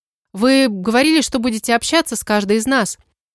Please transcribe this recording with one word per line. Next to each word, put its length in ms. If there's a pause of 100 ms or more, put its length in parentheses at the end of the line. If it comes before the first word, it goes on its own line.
(320)
«Вы 380
говорили, 500
что 200
будете 360
общаться 400
с 80
каждой 340
из 80
нас». 320 (380)